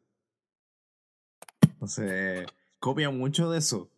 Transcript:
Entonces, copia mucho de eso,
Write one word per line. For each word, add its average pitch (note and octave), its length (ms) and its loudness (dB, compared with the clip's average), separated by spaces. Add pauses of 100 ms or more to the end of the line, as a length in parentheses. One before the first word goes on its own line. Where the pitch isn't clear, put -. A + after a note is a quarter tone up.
(1700)
Entonces, F#2+ 720 -4 (340)
copia C#3+ 300 -2
mucho C#3+ 400 0
de E3 80 0
eso, A#2 400 -4